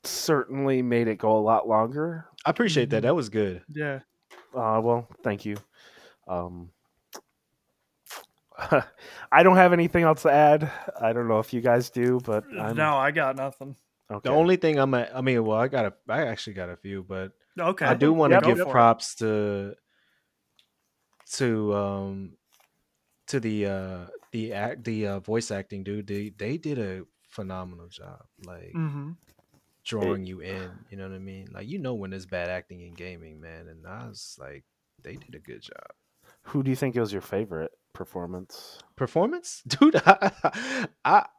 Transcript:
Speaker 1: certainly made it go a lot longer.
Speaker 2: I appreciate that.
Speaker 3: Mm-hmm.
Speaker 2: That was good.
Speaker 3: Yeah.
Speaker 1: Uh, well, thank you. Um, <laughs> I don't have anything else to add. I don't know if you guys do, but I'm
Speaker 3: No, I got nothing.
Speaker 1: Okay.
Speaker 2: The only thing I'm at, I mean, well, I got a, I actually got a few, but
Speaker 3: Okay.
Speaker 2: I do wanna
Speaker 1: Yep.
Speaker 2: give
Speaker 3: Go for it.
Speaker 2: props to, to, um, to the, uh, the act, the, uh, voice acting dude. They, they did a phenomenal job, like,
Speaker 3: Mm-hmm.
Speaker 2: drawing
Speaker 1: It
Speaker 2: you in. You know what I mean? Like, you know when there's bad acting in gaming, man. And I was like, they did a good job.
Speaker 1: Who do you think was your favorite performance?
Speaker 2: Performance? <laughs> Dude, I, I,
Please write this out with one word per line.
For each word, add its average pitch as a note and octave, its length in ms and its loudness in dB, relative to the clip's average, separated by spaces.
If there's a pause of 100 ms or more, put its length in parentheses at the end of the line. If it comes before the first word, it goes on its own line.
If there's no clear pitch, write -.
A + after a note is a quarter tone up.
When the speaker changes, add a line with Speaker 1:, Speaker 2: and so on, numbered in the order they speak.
Speaker 1:
certainly C3+ 760 0
made A#2+ 260 2
it A2 100 -2
go A2 200 4
a - 40 4
lot G#2+ 260 2
longer. C#3+ 580 0 (200)
Speaker 2:
I D#3 60 2
appreciate D#3+ 400 2
that. A2+ 60 0
Speaker 3:
Mm-hmm. A2 100 0
Speaker 2:
That D3+ 80 4
was B2+ 140 -4
good. G2 320 -2 (120)
Speaker 3:
Yeah. D3 260 -6 (560)
Speaker 1:
Uh, A2 280 2
well, A#2+ 240 0 (160)
thank G2+ 220 -4
you. G#2 100 -6 (720)
Um, F2 420 -8 (1900)
<laughs> C#3 240 2 (500)
I D#3 120 10
don't F#3 140 10
have F3+ 160 10
anything E3+ 300 4
else D#3 200 2
to D#3 80 6
add. D3+ 380 6 (300)
I A#2 140 2
don't A#2+ 140 -2
know A2 120 4
if A2 140 -4
you A#2+ 80 -2
guys A#2+ 280 4
do, B2 340 0
but A2 200 -2 (160)
I'm A2 160 -4
Speaker 3:
No, D3+ 220 2
I C#3 140 2
got C#3+ 240 -2
nothing. C3+ 400 -10 (360)
Speaker 1:
Okay. G#2 180 -8
Speaker 2:
The C3+ 60 2
only F3 220 6
thing D#3 200 2
I'm C3+ 160 2
at, B2 220 -2
I C3 60 -6
mean, B2+ 240 2
well, G#2+ 120 2
I A#2+ 120 2
got B2+ 160 0
a, G2+ 80 -4 (160)
I C3+ 180 0
actually A2 260 -8
got F2+ 160 -8
a F2 60 -12
few, G2 280 -10
but F#2+ 280 -8 (280)
Speaker 3:
Okay. F3 260 -2
Speaker 2:
I B2+ 80 4
do C#3 200 4
wanna D#3 220 4
Speaker 1:
Yep. G3 80 6
Speaker 2:
give - 140 4
Speaker 3:
Go - 80 0
for C#3+ 40 -8
it. - 40 -4
Speaker 2:
props A#2 420 4
to, G#2 600 -2 (1600)
to, A2 420 0
um, G2 560 -4 (960)
to C#3 120 -2
the, G#2+ 280 -2
uh, F#2+ 380 -8 (260)
the A2+ 220 -8
act, A#2 300 -6
the, A2 240 -4
uh, G2 140 -4
voice A2+ 300 -4
acting G2 320 -8
dude. G2+ 240 -8
They, G2+ 300 -8
they A#2 200 -6
did D3+ 200 -6
a F#2 260 -8 (260)
phenomenal F#2 580 -12
job, - 380 -20 (200)
like, F2 280 -18
Speaker 3:
Mm-hmm. D3+ 380 -6 (720)
Speaker 2:
drawing G2 380 -2
Speaker 1:
It F#2 40 -10
Speaker 2:
you F#2 140 -14
in. F#2+ 300 -10 (180)
You G2 80 -16
know F#2+ 100 -12
what F#2+ 80 -14
I F#2+ 40 -14
mean? F#2+ 340 -16
Like, G2 160 -14
you F#3+ 100 -8
know C3 140 -6
when G2 180 -8
there's F#2+ 140 -12
bad F2+ 240 -6
acting F2+ 320 -10
in F2 120 -20
gaming, E2+ 460 -16
man. E2 300 -20
And E2 180 -20
I A2+ 200 -16
was - 320 -18
like, C2+ 260 -18 (360)
they C#2+ 140 -16
did C#2 200 -20
a D2+ 40 -18
good A#1+ 220 -18
job. - 300 -20 (520)
Speaker 1:
Who C#3 200 -4
do C3 60 -2
you C3 60 0
think B2+ 200 -4
was A2 180 0
your F#2+ 80 -6
favorite F#2 500 -6 (220)
performance? - 840 -14 (180)
Speaker 2:
Performance? G#3+ 640 -2
<laughs> - 40 -16
Dude, - 280 4 (100)
I, G3 260 8 (760)
I, F#3 200 6 (120)